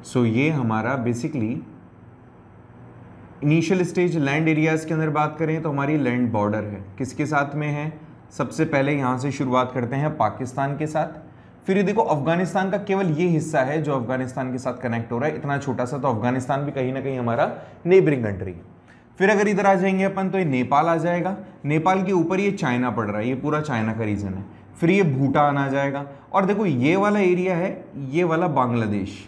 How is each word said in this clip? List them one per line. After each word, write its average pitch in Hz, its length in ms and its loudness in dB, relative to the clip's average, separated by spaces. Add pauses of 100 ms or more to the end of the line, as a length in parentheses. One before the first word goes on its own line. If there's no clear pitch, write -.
So 123 220 0
ये 123 240 2
हमारा 113 420 0 (120)
basically 117 500 -2 (1900)
इनिशियल 160 420 4
स्टेज 175 320 0
लैंड 151 320 2
एरियाज 156 360 2
के 165 100 -4
अंदर 156 160 0
बात 151 280 0
करें 156 240 -2
तो 160 80 -2
हमारी 143 260 0
लैंड 123 360 2
बॉर्डर 104 320 0
है, 104 160 -8 (180)
किसके 143 280 -4
साथ 147 280 0
में 151 140 -4
है? 147 240 -4 (460)
सबसे 147 260 -2
पहले 143 280 2
यहाँ 131 260 0
से 139 140 -2
शुरुआत 127 420 0
करते 123 220 -2
हैं 151 200 0
पाकिस्तान 135 600 -2
के 156 100 -4
साथ। - 800 -8
फिर 196 100 2
ये 208 60 4
देखो, 208 200 2
अफगानिस्तान 170 680 0
का 208 100 0
केवल 190 300 0
ये 156 180 2
हिस्सा 156 320 2
है 143 220 0
जो 143 120 0
अफगानिस्तान 127 580 -4
के 127 60 -4
साथ - 240 -6
कनेक्ट 117 300 -4
हो 117 60 -2
रहा 143 100 0
है, 151 80 -4
इतना 143 220 -4
छोटा 127 260 -4
सा, 139 140 -6
तो 135 100 0
अफगानिस्तान 131 560 -2
भी 143 80 -4
कहीं 131 200 -2
ना 135 80 -4
कहीं 131 180 -4
हमारा 123 320 0 (360)
नेबरिंग 151 380 6
कंट्री 98 280 -6
है। 85 100 -14 (560)
फिर 196 120 4
अगर 208 180 4
इधर 202 180 2
आ 196 80 6
जाएंगे 190 300 2
अपन 190 260 -2
तो 190 80 -2
ये 185 60 2
नेपाल 135 420 2
आ 170 100 2
जाएगा, 175 400 -2 (280)
नेपाल 165 380 2
के 190 100 0
ऊपर 180 280 2
ये 202 120 2
चाइना 127 380 0
पड़ 107 160 -2
रहा 104 120 -2
है, 110 100 -2
ये 131 80 0
पूरा 147 240 -2
चाइना 113 320 -2
का 110 120 -4
रीजन 98 300 -2
है। 98 100 -8 (360)
फिर 170 100 4
ये 196 200 4
भूटान 143 480 2
आ 139 100 0
जाएगा, 139 380 -2 (260)
और 190 120 2
देखो 208 220 0
ये 147 300 2
वाला 208 240 2
एरिया 180 360 2
है, 180 280 -4 (120)
ये 139 280 -2
वाला 165 240 2
बांग्लादेश 117 800 0